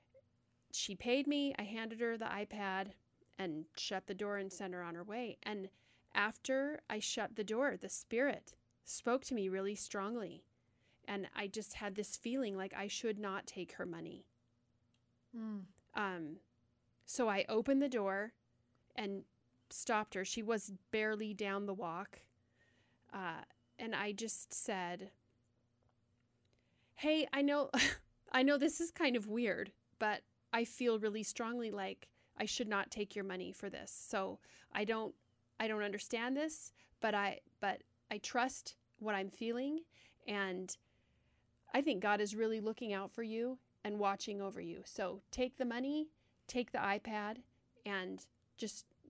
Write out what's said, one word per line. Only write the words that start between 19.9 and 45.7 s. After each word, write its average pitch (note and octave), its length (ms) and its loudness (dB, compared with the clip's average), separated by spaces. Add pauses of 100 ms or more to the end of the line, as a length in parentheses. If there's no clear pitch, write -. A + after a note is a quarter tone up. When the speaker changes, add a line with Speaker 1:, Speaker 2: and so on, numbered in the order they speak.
Speaker 1:
her. - 120 0
She - 160 -2
was G#3+ 300 0 (200)
barely G#3+ 420 2
down G3+ 340 0
the G3 60 0
walk. F#3 460 -4 (920)
Uh, F3 300 -4 (360)
and A3+ 160 -4
I G#3 160 2
just G#3+ 420 -4
said, F#3 580 -2 (1800)
Hey, D#4 380 4
I C#4 80 4
know, C#4+ 280 4 (320)
<laughs> - 300 -20
I C4 120 8
know C#4+ 140 8
this D4 220 4
is E4 120 -2
kind C4 240 4
of G#3+ 120 0
weird, A3 440 0 (280)
but G#3+ 220 2 (320)
I A#3 100 4
feel A#3 360 2
really G#3+ 240 0
strongly A#3 480 -2
like G3 360 -6 (300)
I - 80 0
should - 220 0
not G3+ 240 2
take G#3 240 -2
your G3+ 100 -2
money F#3 260 -4
for G3 180 -8
this. - 220 -10 (160)
So F#3+ 320 0 (340)
I G#3 120 0
don't, A3 280 -2 (460)
I A3 80 2
don't G#3+ 160 0
understand A3+ 520 -2
this, D4+ 360 -2 (300)
but A3 120 4
I, G3+ 260 2 (220)
but G3 200 0 (300)
I G#3+ 80 -2
trust - 560 0 (240)
what G#3+ 160 0
I'm G3 140 0
feeling, B3 500 -2 (480)
and F#3+ 480 -2 (1000)
I C4+ 60 6
think B3 200 4
God G#3 200 6
is G#3 160 0
really A3 240 4
looking A3 320 -2
out G3 180 -2
for A#3 100 -6
you A#3 360 -2 (260)
and G#3 160 0
watching G3+ 420 2
over G3 200 -4
you. E3+ 240 -6
So G3 440 -4
take B3+ 280 0
the C4 80 0
money, C4+ 420 0 (400)